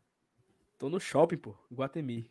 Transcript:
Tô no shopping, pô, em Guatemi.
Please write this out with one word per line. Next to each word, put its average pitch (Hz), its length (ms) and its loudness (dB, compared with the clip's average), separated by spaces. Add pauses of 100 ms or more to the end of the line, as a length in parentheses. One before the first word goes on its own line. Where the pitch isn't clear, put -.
(800)
Tô 135 100 -4
no 180 120 -2
shopping, 170 380 4
pô, 104 180 -14 (140)
em 123 40 -14
Guatemi. 127 560 -6